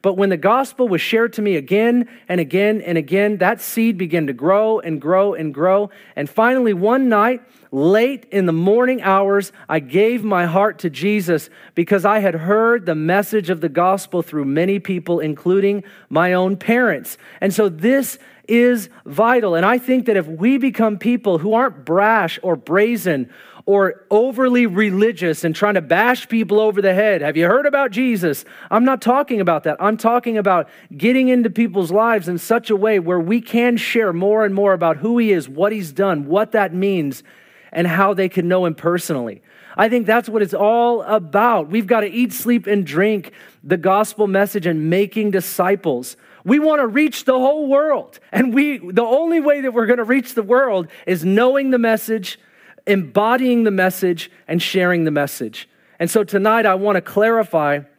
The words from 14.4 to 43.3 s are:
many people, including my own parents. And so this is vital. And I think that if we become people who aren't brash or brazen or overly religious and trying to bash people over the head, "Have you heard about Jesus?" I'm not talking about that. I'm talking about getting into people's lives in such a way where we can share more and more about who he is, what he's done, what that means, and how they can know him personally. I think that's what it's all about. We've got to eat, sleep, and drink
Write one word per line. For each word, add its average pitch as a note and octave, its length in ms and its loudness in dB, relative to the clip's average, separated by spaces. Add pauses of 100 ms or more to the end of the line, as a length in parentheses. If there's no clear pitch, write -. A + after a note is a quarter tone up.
many E3+ 340 0
people, F3 400 -4
including F#3+ 640 0 (280)
my F3 220 2
own F#3 240 0
parents. A3+ 640 -2 (220)
And F#3+ 120 0
so G#3 160 2
this A3+ 500 -2 (280)
is A#3 420 2 (160)
vital. G#3+ 520 0
And F3+ 100 2
I B3 120 2
think B3+ 280 0
that G#3+ 100 2
if E3+ 100 -2
we F#3 320 0
become A3 380 0
people G#3+ 420 -2
who G3+ 160 -2
aren't A3+ 300 -2
brash G3 580 0
or F3 140 0
brazen F3 720 -2 (340)
or G3 460 0
overly B3 560 2
religious F#3+ 760 0
and D#3+ 100 -2
trying G#3 200 0
to F#3 60 2
bash G3+ 480 0
people G#3+ 300 0
over G#3+ 240 2
the F#3+ 100 4
head, G3 300 2
"Have D3 140 -2
you E3+ 100 2
heard B3 180 2
about C#4 280 0
Jesus?" F#3 520 -2 (280)
I'm A3+ 120 4
not C4 160 2
talking B3+ 400 0
about F3 220 0
that. D3+ 160 -2
I'm G#3+ 180 0
talking A#3 400 0
about F#3 320 2 (280)
getting B3+ 320 2
into A#3+ 200 2
people's F#3 440 -2
lives G#3+ 360 2
in F3 100 -4
such A#3 320 -2
a G#3+ 60 2
way G#3 220 2
where F3 220 0
we G#3 200 0
can A#3+ 360 0
share A3 360 0
more G3+ 320 2
and G3 80 0
more G3 200 2
about E3+ 240 0
who A3 220 -2
he A3 120 2
is, D#3+ 180 0
what E3 220 0
he's F#3+ 220 -8
done, E3 340 -2
what G3+ 240 0
that F#3+ 240 -2
means, F3+ 480 -2 (500)
and F3 140 -2
how F#3+ 260 2
they F#3+ 160 -2
can F3 200 -2
know F3+ 180 0
him E3 80 -2
personally. D#3+ 680 -4 (340)
I G#3+ 120 4
think A#3 180 0
that's A#3 220 0
what G#3+ 140 -2
it's F#3+ 120 -4
all A#3 480 2
about. G3 640 0
We've G3+ 180 -2
got A3+ 140 2
to G3+ 100 -4
eat, A#3+ 220 -2
sleep, A#3 340 -2
and G3+ 180 0
drink F#3 460 -2 (320)